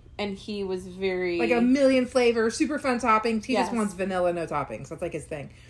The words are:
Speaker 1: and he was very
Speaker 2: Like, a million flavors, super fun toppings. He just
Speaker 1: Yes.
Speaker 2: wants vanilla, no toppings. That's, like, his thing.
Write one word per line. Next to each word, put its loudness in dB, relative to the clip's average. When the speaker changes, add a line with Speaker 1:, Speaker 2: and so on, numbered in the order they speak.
Speaker 1:
and -6
he -8
was -6
very -2
Speaker 2:
Like, 2
a 2
million 4
flavors, 2
super 0
fun 0
toppings. 2
He -2
just 0
Speaker 1:
Yes. -4
Speaker 2:
wants 0
vanilla, 0
no -4
toppings. -6
That's, -12
like, -6
his -8
thing. -10